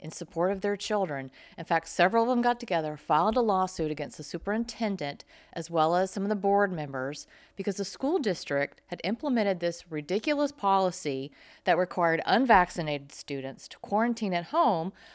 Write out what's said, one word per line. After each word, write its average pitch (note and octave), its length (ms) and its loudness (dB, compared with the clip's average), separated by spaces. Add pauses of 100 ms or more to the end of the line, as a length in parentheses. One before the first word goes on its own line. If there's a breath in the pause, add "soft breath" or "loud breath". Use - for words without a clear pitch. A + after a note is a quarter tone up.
in D#3 100 -10
support E3+ 380 -2
of G3 120 -2
their G3+ 160 0
children. D#3+ 520 -4 (280 soft breath)
In F3 80 -10
fact, E3 240 0
several G3 340 4
of A#3 60 2
them A#3+ 120 2
got A#3+ 160 2
together, D#3+ 380 -2
filed E3+ 400 2
a B3 60 4
lawsuit F#3 500 0
against D3+ 240 -8
the D#3 80 -12
superintendent, G3+ 1000 -4 (260 soft breath)
as - 180 -8
well E3 240 4
as F#3 160 2
some F#3+ 140 -4
of G3+ 60 -2
the G#3+ 80 0
board G3 340 2
members, C#3+ 560 -6 (300 soft breath)
because G3 180 -4
the G3+ 80 -4
school C#4+ 340 -2
district E3 680 -2
had - 160 -10
implemented G#3+ 560 0
this E3+ 320 -4
ridiculous G3 600 -2
policy F3 800 0 (320 soft breath)
that F3 120 4
required E3+ 480 2
unvaccinated F3 840 4
students C3+ 560 -10
to - 120 -18
quarantine A3 540 -2
at F3 120 0
home, G3 480 2 (220 soft breath)